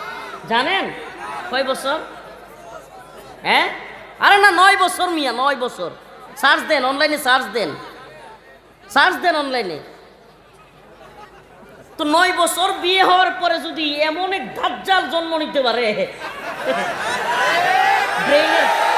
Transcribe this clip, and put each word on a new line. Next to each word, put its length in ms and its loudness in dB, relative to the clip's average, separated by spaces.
জানেন 420 0
কয় 140 -2
বছর? 360 -4
হ্যাঁ, 280 2
আরে 180 6
না, 140 6
নয় 260 6
বছর 320 0
মিয়া, 220 0
নয় 240 0
বছর। 360 -6
সার্চ 260 4
দেন, 220 2
অনলাইনে 320 2
সার্চ 280 2
দেন, 240 -2
সার্চ 260 4
দেন 200 0
অনলাইনে। 440 -4
তো 60 -4
নয় 300 4
বছর 380 2
বিয়ে 320 2
হওয়ার 280 6
পরে 280 -2
যদি 420 -4
এমন 320 -2
এক 220 -8
দাজ্জাল 540 0
জন্ম 280 -2
নিতে 240 0
পারে, 460 0
ব্রেইনের, 360 4